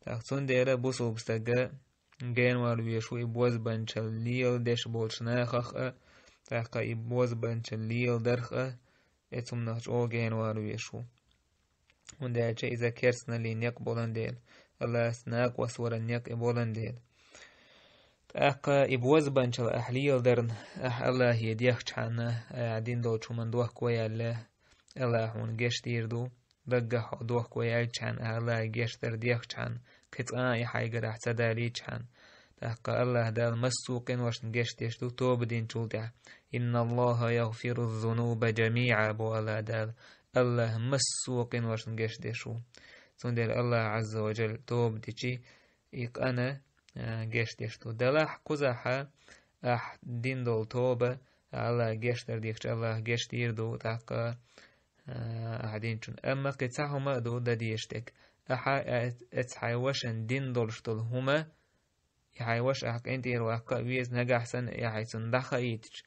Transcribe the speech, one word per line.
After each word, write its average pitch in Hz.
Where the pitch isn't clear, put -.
Tak 117
son 139
dere 127
bu 131
sobstaga 117
gen 123
var 117
vieşu 113
i 117
boz 120
banchal 113
nil 120
deş 120
bolşna 117
khakh 120
e. 127
Taki 117
boz 123
banchal 113
nil 117
der 120
e. -
Etum 120
nahç 113
o 120
gen 113
var 110
üye 107
şu. 117
Onda 120
elçe 117
ize 117
kersine 120
lin 113
yak 120
bolan 113
değil. 117
Allah 117
esnak 120
vasvaran 117
yak 120
e 117
bolan 117
değil. 110
Akka 139
iboz 135
bançal 120
ahli 120
yıldırın. 123
Ah 123
Allah 127
yediyak 113
çana. 117
Adin 120
do 113
çuman 117
duak 120
koyalle. 117
Allah 113
hun 113
geç 120
dirdu. 117
Dagga 120
ho -
duak 117
koyal 117
çan. 117
Allah 113
geç 113
der 113
diyak 120
çan. 117
Kıtsa 123
i 117
haygar 117
ahsa 113
dali 117
çan. 120
أحقا 117
الله 120
دال 117
مسوقين 123
واشن 117
قشتش 117
دو 123
توب 123
دين 113
چول 113
دع. 110
إن 120
الله 120
يغفر 120
الذنوب 113
جميعا 113
بو 110
الله 110
دال. 110
الله 120
مسوقين 123
واشن 113
قشتشو. 113
سون 123
دل 113
الله 120
عز 110
وجل 110
توب 117
دي 110
چي 123
إيق 120
أنا، 131
آه، 113
قشتش 113
دو. 120
دلاح 135
قزحا 135
أح 120
دين 123
دول 113
توبة. 123
الله 117
قشتر 117
ديكش 110
الله 113
قشتير 120
دو 110
تحقا، 117
آه، 113
أح 110
دين 113
چون. -
أما 139
قطعه 139
ما 135
دو 117
دا 120
ديشتك. 113
أحا 123
ات-، 123
اتحاي 123
وشن 120
دين 127
دول 113
شتول 110
هما. 131
يحاي 117
وش 131
أحق 117
انت 123
يرو 117
أحقا 117
ويز 123
نگا 123
حسن 123
يحاي 110
سن 113
دخا 131
ايتش. 120